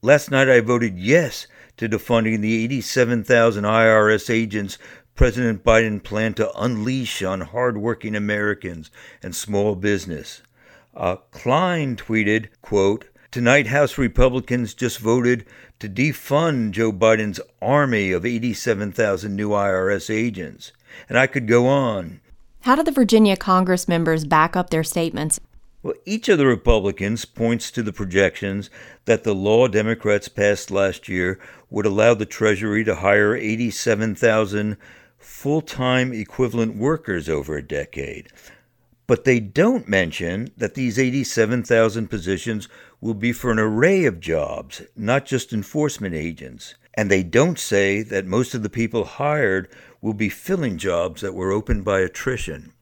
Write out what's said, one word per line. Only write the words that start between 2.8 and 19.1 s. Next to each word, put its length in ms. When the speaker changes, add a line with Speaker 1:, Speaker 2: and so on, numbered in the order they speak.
Speaker 1:
thousand 400
I 240
R 220
S 200
agents 480
President 480
Biden 400
planned 320
to 200
unleash 680
on 180
hardworking 760
Americans 760
and 120
small 400
business." 680
Uh, 220
Klein 640
tweeted, 520
quote, 460
"Tonight, 340
House 320
Republicans 760
just 280
voted 460
to 100
defund 840
Joe 220
Biden's 480
army 520
of 120
eighty-seven 680
thousand 420